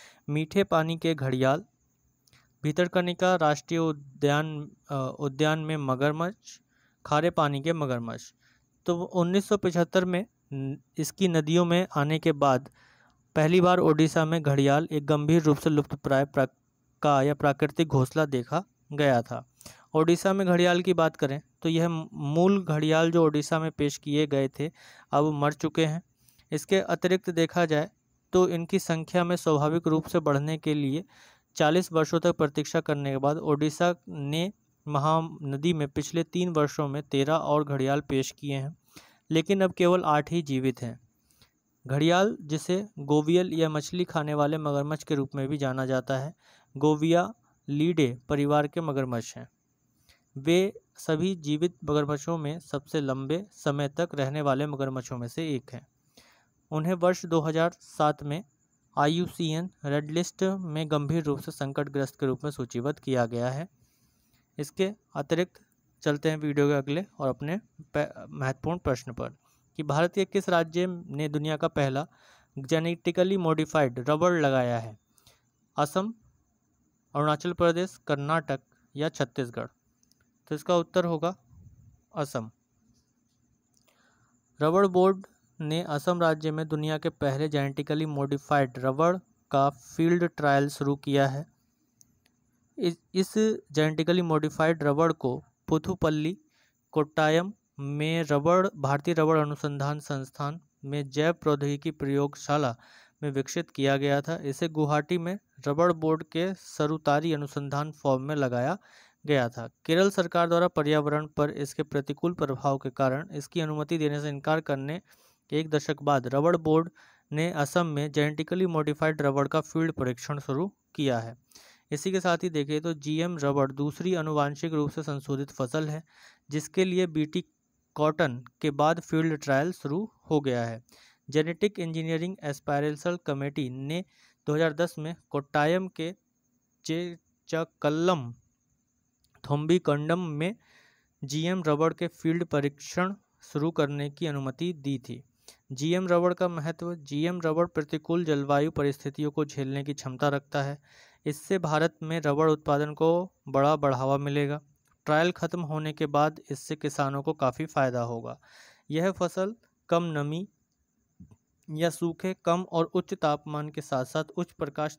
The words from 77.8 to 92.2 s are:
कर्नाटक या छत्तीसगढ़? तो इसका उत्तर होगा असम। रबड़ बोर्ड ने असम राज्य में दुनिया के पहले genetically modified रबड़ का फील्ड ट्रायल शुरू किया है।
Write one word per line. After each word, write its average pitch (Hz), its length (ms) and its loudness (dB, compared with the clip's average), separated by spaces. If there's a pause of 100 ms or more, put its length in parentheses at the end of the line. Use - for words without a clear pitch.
कर्नाटक 143 540 -2 (360)
या 151 120 -2
छत्तीसगढ़? 120 580 -4 (800)
तो 156 60 -4
इसका 175 220 0
उत्तर 175 280 0
होगा 170 320 -2 (800)
असम। 127 360 -6 (2000)
रबड़ 180 240 4
बोर्ड 190 400 2 (340)
ने 156 220 -2
असम 170 380 -2
राज्य 156 300 2
में 156 180 -4
दुनिया 151 300 -2
के 165 100 -4
पहले 143 400 -2
genetically 147 720 -2
modified 139 600 0
रबड़ 147 400 2 (320)
का 139 200 4
फील्ड 170 540 0
ट्रायल 143 440 2
शुरू 143 280 -2
किया 139 320 2
है। 139 180 -6 (1300)